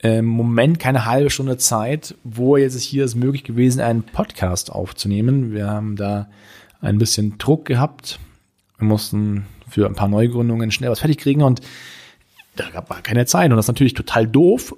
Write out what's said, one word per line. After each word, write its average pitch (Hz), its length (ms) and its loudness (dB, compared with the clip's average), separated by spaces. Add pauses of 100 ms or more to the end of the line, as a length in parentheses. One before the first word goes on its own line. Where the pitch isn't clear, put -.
äh, 113 180 2
Moment, 117 580 2
keine 127 280 0
halbe 135 240 2
Stunde 131 260 -4
Zeit, 127 580 -4 (100)
wo 123 340 2
jetzt 131 200 2
hier 139 280 -2
es 117 80 -4
möglich 131 280 -2
gewesen, 123 380 2
einen 117 220 0
Podcast - 680 -4
aufzunehmen. 107 800 -2
Wir 104 160 -4
haben 107 300 -4
da 101 320 -4 (540)
ein 101 160 2
bisschen 107 400 0
Druck 156 260 0
gehabt. - 560 -4 (560)
Wir 107 100 -2
mussten 104 600 -2 (200)
für 104 200 2
ein 101 80 -4
paar 101 140 -2
Neugründungen 117 640 0
schnell 123 200 -2
was 110 80 -2
fertig 151 180 0
kriegen 143 240 0
und 127 220 4 (920)
da - 120 -8
gab, - 220 -12
war - 100 -14
keine 120 240 0
Zeit. 170 260 4
Und 117 60 4
das 107 80 2
ist 120 80 0
natürlich 120 220 2
total 113 320 -2
doof, 170 520 2